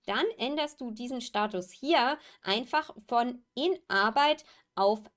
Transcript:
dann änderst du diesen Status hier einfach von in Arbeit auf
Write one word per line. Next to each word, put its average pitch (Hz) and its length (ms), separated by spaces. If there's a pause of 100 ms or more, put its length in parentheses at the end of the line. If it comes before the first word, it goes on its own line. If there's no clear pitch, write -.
dann 233 200 (120)
änderst 294 440
du 240 100
diesen 247 300
Status 208 500
hier 277 460 (240)
einfach 247 520 (140)
von 247 340 (140)
in 349 320
Arbeit 226 560 (320)
auf 208 260 (160)